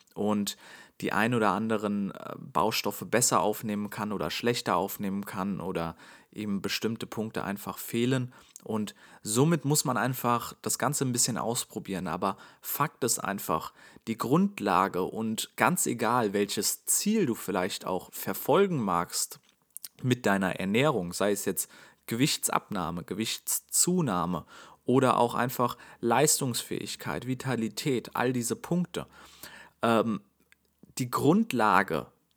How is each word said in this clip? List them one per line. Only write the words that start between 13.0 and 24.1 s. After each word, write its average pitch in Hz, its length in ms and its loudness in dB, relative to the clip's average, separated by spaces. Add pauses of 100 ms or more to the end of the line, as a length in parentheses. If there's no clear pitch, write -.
ist - 140 0
einfach, 98 540 -2 (340)
die 110 100 -2
Grundlage 101 880 2
und 110 540 -4
ganz 127 300 2
egal, 117 460 2
welches 101 540 -2
Ziel 208 400 2
du 117 80 0
vielleicht 95 520 -4
auch - 260 -4
verfolgen 160 720 2
magst 87 560 -2 (640)
mit 123 240 0
deiner 98 340 2
Ernährung, 101 520 0
sei 101 200 2
es 98 120 -2
jetzt - 260 -2 (360)
Gewichtsabnahme, 101 960 -2
Gewichtszunahme 101 1400 -2 (400)